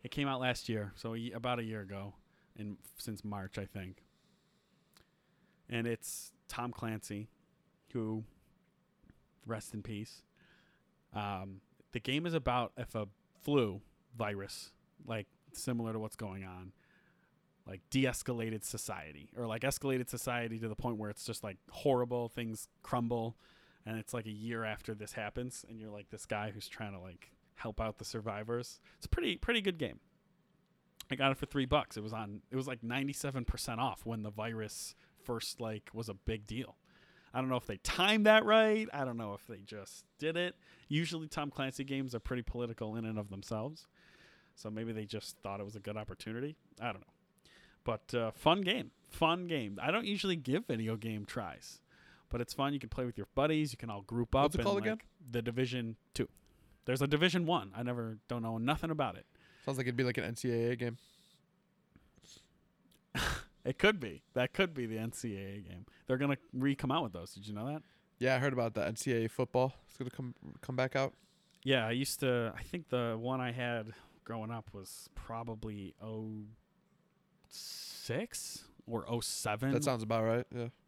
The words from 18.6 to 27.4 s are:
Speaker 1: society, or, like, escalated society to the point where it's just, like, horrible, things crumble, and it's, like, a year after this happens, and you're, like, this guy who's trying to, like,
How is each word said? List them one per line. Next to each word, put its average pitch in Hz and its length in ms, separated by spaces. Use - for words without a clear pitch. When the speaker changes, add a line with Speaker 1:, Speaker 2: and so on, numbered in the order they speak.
Speaker 1:
society, 78 720
or, 120 100
like, 113 180
escalated 135 460
society 117 500
to 113 100
the 104 60
point 120 200
where 107 140
it's - 160
just, - 180
like, 101 140
horrible, 123 600
things 113 400
crumble, 117 520
and 110 120
it's, - 160
like, 113 120
a 110 60
year 113 320
after 107 300
this 104 200
happens, 120 540
and 113 120
you're, 107 120
like, 104 180
this - 160
guy 107 260
who's 104 160
trying 101 260
to, 92 60
like, 90 320